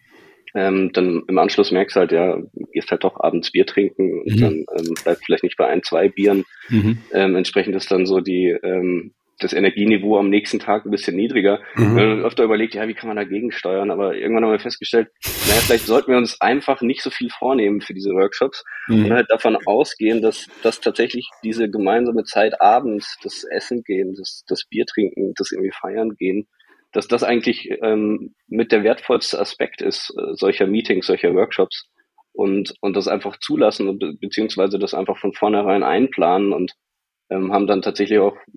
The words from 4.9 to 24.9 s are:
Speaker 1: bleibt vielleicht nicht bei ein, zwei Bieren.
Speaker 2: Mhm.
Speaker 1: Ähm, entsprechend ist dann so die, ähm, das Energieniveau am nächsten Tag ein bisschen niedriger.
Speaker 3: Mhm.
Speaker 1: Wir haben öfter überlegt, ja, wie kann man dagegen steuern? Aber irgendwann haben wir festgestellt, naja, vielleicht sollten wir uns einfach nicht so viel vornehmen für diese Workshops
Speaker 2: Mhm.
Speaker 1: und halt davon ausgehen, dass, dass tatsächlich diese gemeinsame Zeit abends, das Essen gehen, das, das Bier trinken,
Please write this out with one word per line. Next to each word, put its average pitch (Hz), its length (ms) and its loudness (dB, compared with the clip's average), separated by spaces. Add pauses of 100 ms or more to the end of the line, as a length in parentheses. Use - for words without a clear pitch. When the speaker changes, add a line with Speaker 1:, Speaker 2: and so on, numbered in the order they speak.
Speaker 1:
bleibt 85 220 0
vielleicht - 180 2
nicht 90 140 -4
bei - 100 2
ein, 87 160 0
zwei 85 260 2
Bieren. 98 360 2 (240)
Speaker 2:
Mhm. 113 300 2 (120)
Speaker 1:
Ähm, 95 240 2
entsprechend 95 400 0
ist - 160 -4
dann 92 140 2
so 95 160 2
die, 90 420 0
ähm, 90 500 -2 (260)
das - 140 -4
Energieniveau 101 640 2
am 101 140 2
nächsten 104 260 0
Tag 104 280 -2
ein 104 40 -10
bisschen 98 260 -2
niedriger. 104 440 2 (160)
Speaker 3:
Mhm. 113 200 4
Speaker 1:
Wir 101 80 6
haben 107 220 2
öfter 117 180 2
überlegt, 110 300 2
ja, 107 140 -4
wie 110 80 -6
kann 117 120 -12
man 107 100 -6
dagegen 104 340 -4
steuern? 98 400 -2
Aber 95 240 -2
irgendwann 110 300 0
haben 110 60 4
wir 104 80 2
festgestellt, - 500 -2 (380)
naja, 113 140 4
vielleicht 117 240 2
sollten 120 260 2
wir 127 60 6
uns 117 240 0
einfach 135 400 0
nicht 123 220 -2
so 131 80 -6
viel 120 180 -6
vornehmen 104 520 0
für - 120 -14
diese 95 180 -4
Workshops 98 520 0 (240)
Speaker 2:
Mhm. 110 180 4
Speaker 1:
und 110 80 2
halt 120 160 4
davon 113 260 2 (100)
ausgehen, 113 580 0
dass, - 240 -2 (160)
dass 113 160 0
tatsächlich 117 500 -2 (140)
diese 110 260 -2
gemeinsame 110 540 0
Zeit - 380 0
abends, 110 600 2
das - 220 -12
Essen 120 400 -6
gehen, 95 340 -4
das, - 300 -16
das - 180 -6
Bier 107 220 -4
trinken, 98 480 -2